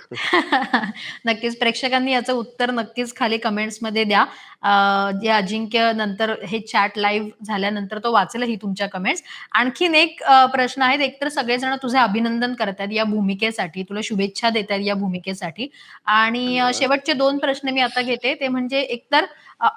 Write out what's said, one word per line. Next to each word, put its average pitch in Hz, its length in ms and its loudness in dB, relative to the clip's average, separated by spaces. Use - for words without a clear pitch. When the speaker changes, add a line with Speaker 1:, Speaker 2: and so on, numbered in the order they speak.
Speaker 1:
<laughs> 254 840 0
नक्कीच, 233 320 -2
प्रेक्षकांनी 254 540 0
याचं 254 200 0
उत्तर 247 380 -2
नक्कीच 233 460 -6
खाली 226 200 0
कमेंट्समध्ये 220 680 -2
द्या. 208 200 4
अ, 196 480 4
जे 196 180 -2
अजिंक्य 220 680 2
नंतर 220 460 -2
हे 202 180 -6
चॅट 208 360 0
लाईव्ह 208 320 0
झाल्यानंतर 202 540 -4
तो 233 140 -2
वाचेलही 233 440 0
तुमच्या 196 300 -4
कमेंट्स. 196 360 -4
आणखीन 262 420 2
एक, 320 280 2
अ, 262 240 8
प्रश्न 254 360 0
आहे, 269 220 2
एकतर 269 240 -2
सगळेजण 262 460 -2
तुझे 262 240 0
अभिनंदन 233 560 2
करतायत 202 380 -4
या 214 120 2
भूमिकेसाठी, 202 760 -2
तुला 202 200 -8
शुभेच्छा 202 480 -2
देतायत 202 340 0
या 202 100 0
भूमिकेसाठी. 190 760 -6
आणि, 220 380 2
अ, 247 40 -2
Speaker 2:
धन्यवाद. 247 260 2
Speaker 1:
शेवटचे 277 380 0
दोन 277 260 2
प्रश्न 277 300 -2
मी 262 120 0
आता 247 220 0
घेते, 240 320 -2
ते 294 140 -4
म्हणजे 254 320 -2
एकतर, 277 440 0
अ, 233 60 2